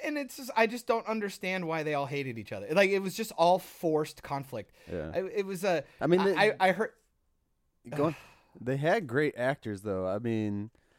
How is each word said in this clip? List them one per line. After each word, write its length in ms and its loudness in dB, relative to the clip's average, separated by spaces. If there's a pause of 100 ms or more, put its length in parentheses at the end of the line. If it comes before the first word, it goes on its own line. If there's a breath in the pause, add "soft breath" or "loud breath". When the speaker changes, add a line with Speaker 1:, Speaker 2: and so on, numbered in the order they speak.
Speaker 1:
and 120 -4
it's 200 -8
just, 200 -12
I 120 4
just 180 -8
don't 220 0
understand 580 -4
why 160 -2
they 120 -2
all 120 -2
hated 320 -6
each 140 -12
other. 180 -8
Like, 200 6
it 100 2
was 160 -4
just 200 -6
all 220 6
forced 640 -2
conflict. 480 -8 (200 soft breath)
Speaker 2:
Yeah. 220 -4
Speaker 1:
I, 60 -2 (160)
it 100 0
was 200 -6
a, 180 2 (180 loud breath)
Speaker 2:
I 60 0
mean, 140 6
Speaker 1:
I, 40 4
Speaker 2:
they 120 4
Speaker 1:
I, 240 6
I 120 6
heard 180 -4 (1000)
Speaker 2:
Go 160 0
on. 140 -2
Speaker 1:
<sighs> 400 -20
Speaker 2:
They 160 -2
had 320 2
great 280 2
actors, 460 -2
though. 240 -2
I 140 -2
mean, 500 -2 (280 soft breath)